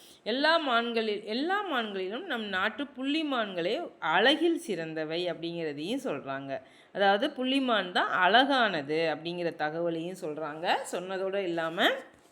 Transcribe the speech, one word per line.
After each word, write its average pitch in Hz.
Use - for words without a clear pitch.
எல்லா 285
மான்களில், 233
எல்லா 330
மான்களிலும் 214
நம் 247
நாட்டு 202
புள்ளிமான்களே 262
அழகில் 285
சிறந்தவை 165
அப்படிங்கிறதையும் 165
சொல்றாங்க. 135
அதாவது 202
புள்ளிமான் 247
தான் 262
அழகானது 190
அப்படிங்கிற 165
தகவலையும் 165
சொல்றாங்க. 156
சொன்னதோடு 190
இல்லாம 170